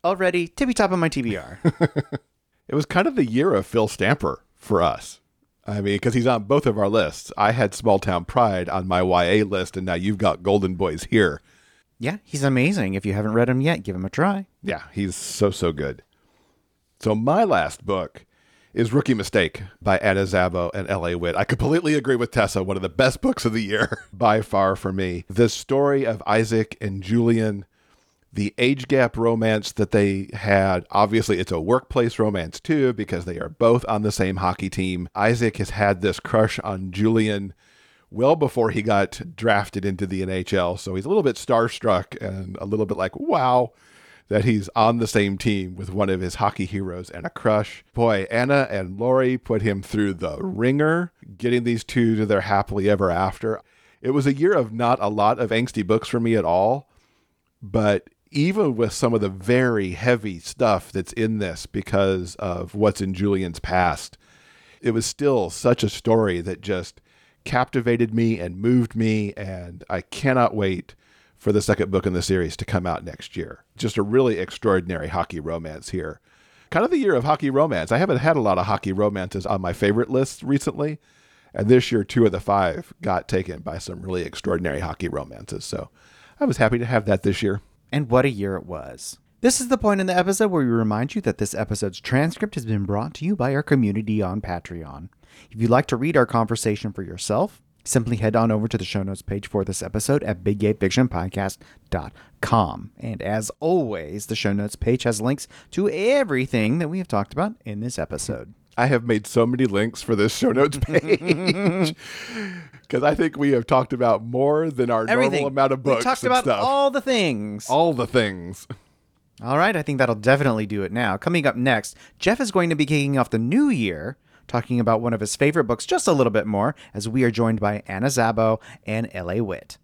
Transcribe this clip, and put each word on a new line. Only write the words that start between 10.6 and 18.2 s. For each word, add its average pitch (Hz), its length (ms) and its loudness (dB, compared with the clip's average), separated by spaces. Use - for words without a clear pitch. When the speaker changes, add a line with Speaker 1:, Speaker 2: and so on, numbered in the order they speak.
Speaker 2:
Boys 85 300 -2
here. 92 360 2
Speaker 1:
Yeah, 143 260 -6
he's 139 200 -6
amazing. 135 500 2
If 98 140 -4
you 95 60 0
haven't 107 200 -2
read 120 160 4
him 127 100 2
yet, 147 220 0
give 95 140 -8
him 92 100 -6
a 98 60 -6
try. 196 340 -2
Speaker 2:
Yeah, - 300 -6
he's 98 240 -4
so, - 340 -2
so 87 220 -2
good. 71 320 -8
So 110 160 0
my 143 280 2
last 90 440 0
book 92 400 -6